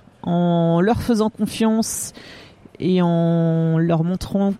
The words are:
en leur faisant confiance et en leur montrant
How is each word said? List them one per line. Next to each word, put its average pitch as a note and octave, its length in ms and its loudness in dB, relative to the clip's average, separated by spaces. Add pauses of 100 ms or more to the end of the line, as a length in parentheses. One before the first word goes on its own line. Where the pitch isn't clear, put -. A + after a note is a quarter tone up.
(220)
en E3+ 600 2
leur G#3 200 0
faisant A3 280 0
confiance - 840 -2 (680)
et F3+ 240 0
en E3 760 2
leur E3 260 2
montrant G3 560 -2